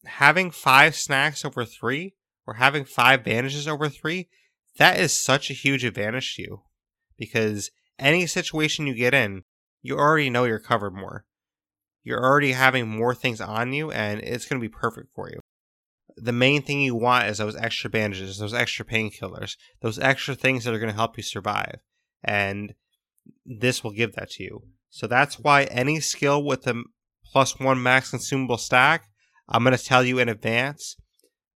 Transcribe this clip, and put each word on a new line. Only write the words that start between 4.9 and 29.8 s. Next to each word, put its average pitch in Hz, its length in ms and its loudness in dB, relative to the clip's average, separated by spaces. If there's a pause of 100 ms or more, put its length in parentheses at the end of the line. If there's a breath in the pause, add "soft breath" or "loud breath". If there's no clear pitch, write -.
is 175 140 2
such - 360 0
a 143 40 -8
huge 131 320 0
advantage 110 500 -4
to - 60 -10
you. - 200 -12 (560)
Because 107 540 -2 (260)
any 165 280 2
situation 156 640 -2
you 131 60 -4
get 123 200 2
in, 104 300 0 (380)
you 131 160 -6
already 147 320 2
know 120 140 2
you're 113 160 0
covered 101 360 -2
more. - 300 -14 (800)
You're 120 200 -4
already 139 280 4
having 127 360 4
more 113 280 -2
things 113 260 -4
on 113 320 -4
you, 151 160 -6
and 107 320 -4
it's 123 240 -8
gonna 131 160 -4
be 110 80 -6
perfect 117 460 -8
for 101 140 -12
you. - 100 -16 (800)
The 117 140 -6
main 131 300 4
thing 143 180 -4
you 135 140 0
want 120 340 2
is 104 120 -4
those 107 160 -4
extra 113 340 -6
bandages, 98 480 -4
those 104 160 -6
extra 120 320 -2
painkillers, 101 720 -6 (240 soft breath)
those 113 160 -4
extra 135 380 0
things 131 280 0
that 120 100 -2
are 110 60 -2
gonna 110 140 -4
help 113 240 -2
you 107 60 -10
survive. 104 540 -6 (460)
And 101 520 -4 (680)
this 120 400 -4
will 110 80 -6
give 107 220 -4
that - 180 -10
to - 120 -14
you. - 240 -14 (240)
So - 160 -10
that's 127 320 2
why 143 240 4
any 139 360 -2
skill 143 440 0
with 135 240 -4
a 120 160 -4 (480)
plus 131 280 2
one 131 220 2
max 127 300 2
consumable 127 480 -4
stack, 139 480 2 (420)
I'm 117 140 2
gonna 127 160 4
tell 127 240 4